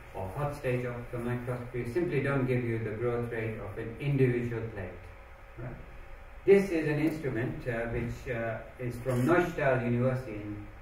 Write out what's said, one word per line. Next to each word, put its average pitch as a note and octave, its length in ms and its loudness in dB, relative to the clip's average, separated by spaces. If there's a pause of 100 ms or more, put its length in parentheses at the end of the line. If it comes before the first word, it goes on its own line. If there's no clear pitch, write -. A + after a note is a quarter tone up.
(140)
or - 240 -6
hot C#3+ 160 -2
stage B2 320 0
optical A#2+ 400 -6
microscopy A#2+ 680 -4
simply C#3+ 300 2
don't C3+ 240 2
give B2 180 2
you A2+ 160 0
the A2 120 -2
growth A#2+ 400 0
rate A2 280 -4
of G2 200 -8
an A2+ 200 -6
individual A#2+ 600 4 (120)
plate. F#2 260 -8 (580)
Right? B2 160 -8 (720)
This G3 240 10
is D#3+ 180 2
an D3+ 120 2
instrument, B2+ 680 0
uh, A#2 220 -2
which, A#2+ 460 -4
uh, A2+ 220 -2 (200)
is B2 200 -4
from B2 280 2
Neustadt D3+ 580 4
University A#2+ 500 2
in G#2 340 -8 (140)